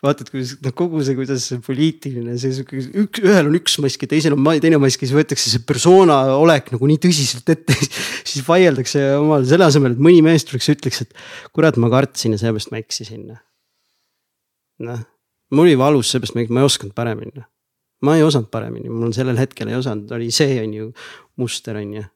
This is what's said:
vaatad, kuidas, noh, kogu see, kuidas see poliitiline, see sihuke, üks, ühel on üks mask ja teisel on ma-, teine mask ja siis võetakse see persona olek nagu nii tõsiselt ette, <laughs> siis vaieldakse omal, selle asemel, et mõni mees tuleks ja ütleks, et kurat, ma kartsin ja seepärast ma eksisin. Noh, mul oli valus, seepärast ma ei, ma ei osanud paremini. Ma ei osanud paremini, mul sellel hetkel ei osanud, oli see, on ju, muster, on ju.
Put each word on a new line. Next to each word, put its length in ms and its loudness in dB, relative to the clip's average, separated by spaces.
vaatad, 260 -2
kuidas, 280 -8
noh, 120 -6
kogu 320 -4
see, 140 -2
kuidas 320 -4
see 100 -8
poliitiline, 800 -4
see 160 -4
sihuke, 220 -12
üks, 240 -4
ühel 240 4
on 80 2
üks 260 -2
mask 220 -4
ja 80 -6
teisel 240 2
on 80 2
ma-, 160 4
teine 180 4
mask 220 2
ja 80 -4
siis 80 0
võetakse 340 -2
see 160 -2
persona 540 6
olek 340 2
nagu 160 -2
nii 160 2
tõsiselt 480 0
ette, 240 0
<laughs> 280 -10
siis 180 -8
vaieldakse 540 2
omal, 320 2
selle 180 6
asemel, 300 2
et 100 2
mõni 160 8
mees 240 4
tuleks 240 -6
ja 60 2
ütleks, 260 -6
et 140 -18
kurat, 240 2
ma 100 2
kartsin 460 0
ja 80 -4
seepärast 260 -4
ma 80 -8
eksisin. 480 -14
Noh, 160 -10
mul 160 4
oli 160 6
valus, 320 0
seepärast 220 -6
ma 80 -4
ei, 100 -6
ma 80 2
ei 80 4
osanud 240 -8
paremini. 480 -10
Ma 80 4
ei 80 4
osanud 260 0
paremini, 400 -10
mul 240 -4
sellel 240 -2
hetkel 300 -4
ei 160 -6
osanud, 320 -8
oli 160 -8
see, 320 0
on 160 -8
ju, 80 -12
muster, 340 -10
on 220 -10
ju. 160 -14